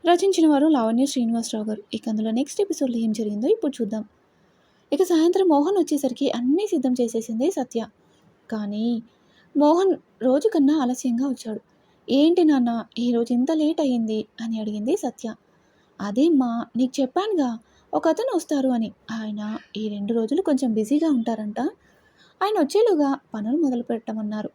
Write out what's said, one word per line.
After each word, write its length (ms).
రచించిన 440
వారు 200
లావణ్య 380
శ్రీనివాసరావు 600
గారు. 160
ఇక 160
అందులో 220
నెక్స్ట్ 300
ఎపిసోడ్‌లో 360
ఏం 140
జరిగిందో 360
ఇప్పుడు 280
చూద్దాం. 280
ఇక 120
సాయంత్రం 440
మోహన్ 300
వచ్చేసరికి 540
అన్నీ 360
సిద్ధం 260
చేసేసింది 580
సత్య. 360
కానీ 340
మోహన్ 400
రోజు 260
కన్నా 320
ఆలస్యంగా 460
వచ్చాడు. 340
"ఏంటి 360
నాన్న, 400
ఈరోజు 360
ఇంత 180
లేట్ 300
అయ్యింది?" 380
అని 180
అడిగింది 380
సత్య. 380
"అదేమ్మా, 520
నీకు 240
చెప్పానుగా 480
ఒకతను 420
వస్తారు 340
అని. 220
ఆయన 300
ఈ 120
రెండు 240
రోజులు 280
కొంచెం 320
బిజీగా 380
ఉంటారంట. 480
ఆయన 180
వచ్చేలోగా 520
పనులు 240
మొదలు 260
పెట్టమన్నారు. 720